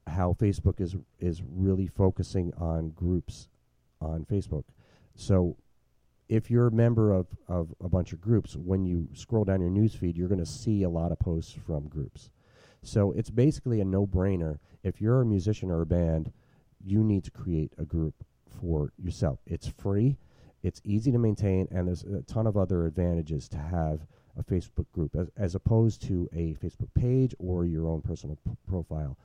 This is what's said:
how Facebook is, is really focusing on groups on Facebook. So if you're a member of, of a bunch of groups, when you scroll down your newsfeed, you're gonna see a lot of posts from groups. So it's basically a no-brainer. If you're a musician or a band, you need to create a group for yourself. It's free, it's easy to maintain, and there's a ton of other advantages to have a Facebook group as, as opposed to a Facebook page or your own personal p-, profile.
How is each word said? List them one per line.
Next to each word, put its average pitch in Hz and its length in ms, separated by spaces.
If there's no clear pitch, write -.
how 90 340
Facebook 98 400
is, 92 160
is 87 280
really 92 400
focusing 95 680
on 82 340
groups 85 580
on 80 240
Facebook. 90 400
So 90 420
if 110 220
you're 120 180
a 113 40
member 113 400
of, 92 140
of 85 280
a 90 40
bunch 87 240
of 82 80
groups, 104 360
when 95 280
you 85 280
scroll 110 320
down 95 160
your 87 100
newsfeed, 95 460
you're 90 120
gonna 90 180
see 101 360
a 90 60
lot 85 240
of 78 60
posts 85 340
from 73 220
groups. 71 420
So 101 300
it's - 180
basically 120 500
a 95 40
no-brainer. 95 760
If - 180
you're 120 200
a 123 60
musician 98 440
or 82 120
a 80 40
band, 80 460
you 101 220
need 101 200
to - 60
create 80 480
a 78 60
group 78 300
for 78 360
yourself. 85 500
It's - 220
free, 104 480
it's - 220
easy 107 280
to 120 60
maintain, 101 520
and 90 160
there's 90 180
a 98 180
ton 113 240
of 101 100
other 90 300
advantages 82 640
to - 80
have 78 480
a - 40
Facebook - 500
group 78 220
as, 87 220
as 92 180
opposed 113 540
to 87 240
a 80 220
Facebook - 400
page 127 440
or 90 280
your 80 200
own 82 140
personal 76 460
p-, - 100
profile. 78 580